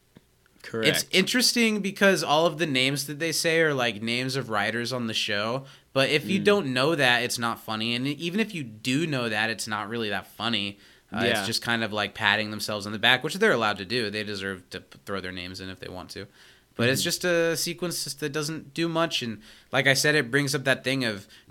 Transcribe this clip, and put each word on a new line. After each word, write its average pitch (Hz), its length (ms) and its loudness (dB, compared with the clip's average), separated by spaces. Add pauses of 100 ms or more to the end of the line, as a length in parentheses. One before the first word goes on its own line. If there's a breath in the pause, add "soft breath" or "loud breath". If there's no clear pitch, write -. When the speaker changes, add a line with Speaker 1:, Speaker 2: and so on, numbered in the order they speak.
(640)
Speaker 1:
Correct. 113 260 -2
Speaker 2:
It's 165 220 2
interesting 220 680 2
because 190 420 4
all 156 240 4
of 156 120 -2
the 165 80 0
names 135 400 2
that 147 120 -8
they 160 140 -2
say 165 280 2
are, 160 140 4
like, 117 280 0
names 123 340 -2
of 117 140 -4
writers 110 420 0
on 123 140 -4
the 110 80 -4
show. 110 500 -2 (300 loud breath)
But 135 160 4
if 147 180 0
you 190 120 2
Speaker 1:
Mm. - 40 -2
Speaker 2:
don't 202 300 4
know 135 200 2
that, 123 280 4
it's 123 160 -2
not 117 260 -2
funny. 110 300 -2
And 123 120 -4
even 170 340 -4
if 214 140 -4
you 160 100 -6
do 127 420 -2
know 131 220 -2
that, 107 220 0
it's 110 180 -6
not 107 200 -4
really 113 220 -4
that 95 160 -4
funny. 101 520 -2 (340 soft breath)
Uh, - 80 -6
it's 101 200 2
Speaker 1:
Yeah. 98 60 -2
Speaker 2:
just 113 160 -2
kind 117 220 -2
of, 101 80 -4
like, 104 220 -2
patting 107 360 2
themselves 104 360 -6
on 104 60 -6
the 107 60 -6
back, 123 240 4
which 156 120 -4
they're 196 180 4
allowed 110 260 2
to 98 60 -8
do. 107 260 -2
They 107 140 -4
deserve 98 460 -6
to 92 100 -10
p-, - 260 -20
throw 98 140 -6
their 90 100 -8
names 92 300 -10
in 92 80 -10
if 92 100 -12
they 87 100 -12
want 90 220 -12
to. 98 160 -12 (500 soft breath)
But 117 120 2
it's 135 140 2
Speaker 1:
Mm-hmm. - 20 -2
Speaker 2:
just 165 200 -2
a 165 320 2
sequence 170 460 -4 (120)
that 147 180 -6
doesn't 156 420 -6
do 170 140 0
much. 165 340 0
And 110 180 -6 (300 loud breath)
like 135 160 2
I 139 80 6
said, 151 220 4
it 135 160 2
brings 143 240 2
up 131 80 -6
that 127 180 2
thing 131 220 0
of 104 240 -4 (220 soft breath)